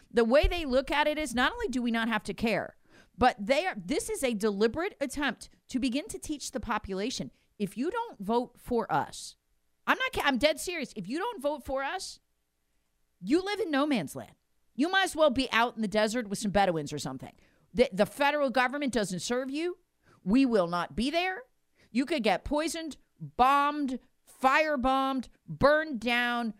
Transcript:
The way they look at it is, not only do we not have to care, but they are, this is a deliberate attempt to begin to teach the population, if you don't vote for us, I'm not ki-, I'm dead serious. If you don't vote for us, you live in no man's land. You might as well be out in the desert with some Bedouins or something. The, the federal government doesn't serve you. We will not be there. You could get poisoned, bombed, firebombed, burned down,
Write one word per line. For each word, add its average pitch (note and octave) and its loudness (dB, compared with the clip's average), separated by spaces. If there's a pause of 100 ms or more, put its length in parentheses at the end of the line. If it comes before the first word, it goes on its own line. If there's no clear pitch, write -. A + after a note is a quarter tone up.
(100)
The A#3 4
way C#4 6
they F4 0
look C4 0
at D4+ 2
it D4+ -2
is, D4 -4
not B3+ 2
only A#4 -4
do B3 -2
we A#3 -2
not A#3 0
have A3 0
to F#3+ -6
care, G3+ -2 (420)
but B3 4
they C4+ 0
are, E4 -4
this G#3+ -4
is G#4+ -6
a B3 0
deliberate A3 0
attempt C#4 -4 (180)
to C4 -2
begin C4+ -2
to F#4+ -12
teach - -10
the B3 -6
population, G#3 -6 (280)
if G3+ -4
you C4+ -4
don't A#4 -8
vote A#3 -2
for - -2
us, - -4 (500)
I'm D4+ 2
not C5 -4
ki-, G4 -4
I'm C#4 2
dead D4 2
serious. E4 -8
If F#3 -10
you C4+ -6
don't G4+ -8
vote C#4+ -4
for C4+ -4
us, E4+ -8 (1000)
you C#4+ 2
live G4 -4
in F#4+ -2
no C#4+ 2
man's A3 -2
land. A2+ -14 (420)
You D4+ 0
might F#4+ 2
as E4+ -4
well D4+ 6
be B3 0
out A#3 2
in A3 -4
the A3 -2
desert G#3+ 0
with G3 -6
some G#3 -4
Bedouins E3 2
or D3 -6
something. C3+ -10 (400)
The, G#3 4
the F#3+ 2
federal C#4+ 0
government B3+ 0
doesn't F#3 -2
serve B3+ -4
you. E4 -4 (460)
We B3 6
will A3 4
not E3+ -4
be A#3+ -2
there. F#4 -2 (500)
You B3+ 0
could D4 -2
get F#3+ 2
poisoned, D#4 -4 (400)
bombed, C#4+ 2 (440)
firebombed, C4+ 2 (200)
burned D4 4
down, A#3+ 0